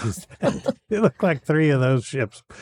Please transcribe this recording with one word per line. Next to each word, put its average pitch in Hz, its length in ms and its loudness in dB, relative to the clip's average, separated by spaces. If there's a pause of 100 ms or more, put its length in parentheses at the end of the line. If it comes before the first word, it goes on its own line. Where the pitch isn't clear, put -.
as - 220 -6 (120)
that. - 420 -4
<laughs> - 80 -20
It 214 120 0
looked 202 220 0
like 165 200 0
three 156 260 2
of 135 120 2
those 127 240 2
ships 123 380 -8 (180)